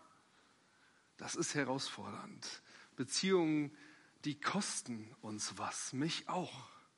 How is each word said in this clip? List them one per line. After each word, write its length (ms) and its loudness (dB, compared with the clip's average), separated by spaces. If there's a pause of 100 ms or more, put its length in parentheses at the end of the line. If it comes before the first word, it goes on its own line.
(1160)
das 180 -4
ist 180 0
herausfordernd. 1080 -2 (340)
Beziehungen, 800 4 (480)
die 160 -2
kosten 840 -2
uns 360 -4
was, 340 -4
mich 380 0
auch. 400 -2 (280)